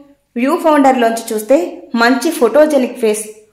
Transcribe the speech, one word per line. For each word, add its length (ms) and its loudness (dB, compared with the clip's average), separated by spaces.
వ్యూ 280 -2
ఫౌండర్లోంచి 720 2
చూస్తే 600 -2
మంచి 360 0
ఫోటోజెనిక్ 720 0
ఫేస్. 240 -2